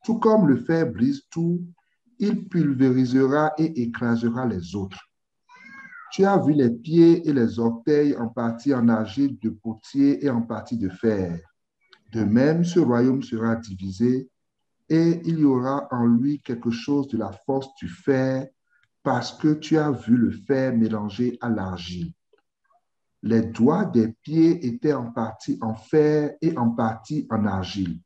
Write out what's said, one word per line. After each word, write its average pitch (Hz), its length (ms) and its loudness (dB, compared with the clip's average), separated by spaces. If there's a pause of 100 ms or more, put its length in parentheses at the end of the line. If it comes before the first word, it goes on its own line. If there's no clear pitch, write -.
Tout - 140 -2
comme 214 300 4
le 131 80 6
fer 165 340 0
brise 123 400 -2
tout, 175 320 -2 (560)
il - 300 -2
pulvérisera 135 1080 2
et 160 260 -2
écrasera 117 640 -2
les 90 280 -6
autres. 95 240 -8 (1120)
Tu 190 120 4
as 196 140 4
vu 135 140 2
les 135 180 4
pieds 165 580 6
et 151 40 2
les 117 260 2
orteils 139 580 2
en 117 120 -6
partie 117 460 -2
en 120 140 4
argile 117 500 0
de 110 100 -4
potier 139 760 -2
et 143 40 2
en 120 140 0
partie 117 340 -8
de 101 120 -4
fer. 90 500 -2 (760)
De 110 120 -2
même, 139 400 2
ce 175 160 0
royaume 127 420 2
sera 113 340 -4
divisé 104 720 -4 (600)
et 165 360 2
il 165 140 -2
y 151 60 2
aura 135 460 0
en 120 140 -2
lui 127 360 2
quelque 120 300 -6
chose 139 380 -4
de 113 80 -6
la 104 160 -6 (140)
force 135 300 -4
du - 120 -12
fer 131 580 -2 (560)
parce 123 300 -2
que 151 220 0
tu 156 240 0
as 151 120 0
vu 120 260 2
le 110 160 2
fer 131 440 -2
mélangé 110 640 -2
à 120 80 -6
l'argile. 90 640 -6 (1080)
Les 113 180 2
doigts 151 440 2
des 113 240 2 (140)
pieds 160 440 2
étaient 123 260 -2
en 120 200 -6
partie 117 500 -6
en 110 120 -4
fer 151 580 0 (100)
et 165 160 -2
en 117 120 2
partie 117 600 -4
en 104 160 -2
argile. 92 580 -6